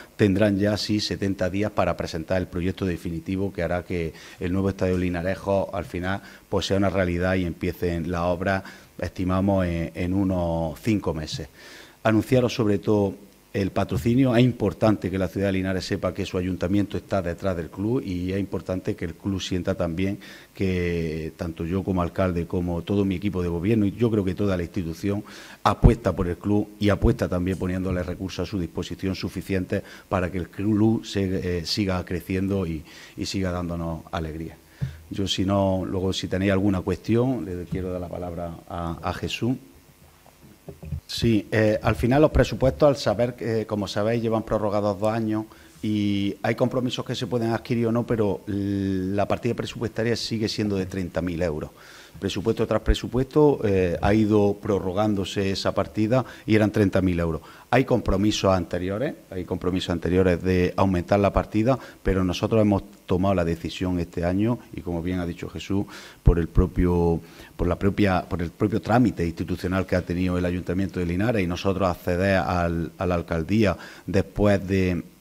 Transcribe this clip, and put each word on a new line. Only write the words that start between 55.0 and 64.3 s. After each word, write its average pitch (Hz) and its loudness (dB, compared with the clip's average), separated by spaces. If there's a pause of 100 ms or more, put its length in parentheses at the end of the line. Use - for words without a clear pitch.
esa 95 -2
partida 107 0 (200)
y 107 4
eran 107 6
treinta 98 4
mil 90 2
euros. 82 0 (280)
Hay 131 4
compromisos 104 2
anteriores, 95 -2 (160)
hay 92 -6
compromisos 90 -2
anteriores 87 2
de 90 4
aumentar 98 2
la 98 4
partida, 110 2 (240)
pero 95 2
nosotros 107 0
hemos 98 4 (220)
tomado 95 2
la 87 2
decisión 85 -2
este 85 -4
año, 107 0 (160)